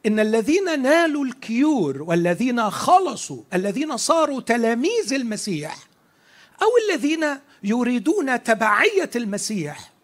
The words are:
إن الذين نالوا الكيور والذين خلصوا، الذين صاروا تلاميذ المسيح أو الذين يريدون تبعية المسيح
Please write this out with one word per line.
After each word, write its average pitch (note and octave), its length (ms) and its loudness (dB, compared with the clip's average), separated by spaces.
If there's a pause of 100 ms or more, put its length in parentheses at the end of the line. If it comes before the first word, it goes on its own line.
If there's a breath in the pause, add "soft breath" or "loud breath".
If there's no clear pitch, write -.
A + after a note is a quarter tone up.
إن G#3+ 140 2
الذين C#4 600 0
نالوا D4 420 2
الكيور A3+ 760 0
والذين F3+ 680 0
خلصوا، C#4 720 0 (120)
الذين A3+ 420 -2
صاروا D4+ 440 0
تلاميذ A#3+ 720 0
المسيح G3+ 640 -6 (840 soft breath)
أو G#4+ 60 4 (220)
الذين D#4 360 0 (360 soft breath)
يريدون B3 800 0
تبعية A#3+ 760 2
المسيح G3+ 760 -6 (120)